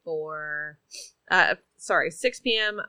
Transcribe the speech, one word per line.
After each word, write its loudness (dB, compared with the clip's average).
for, -6
uh, 6
sorry, 0
six -2
P 0
M -2